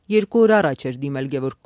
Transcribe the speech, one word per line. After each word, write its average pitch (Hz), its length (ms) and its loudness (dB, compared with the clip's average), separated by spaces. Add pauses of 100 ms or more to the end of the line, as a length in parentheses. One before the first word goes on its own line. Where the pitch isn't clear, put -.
երկու 214 320 0
օր 220 160 6
առաջ 160 320 0
էր 127 160 -6
դիմել 139 240 -6
Գևորգ 131 380 -6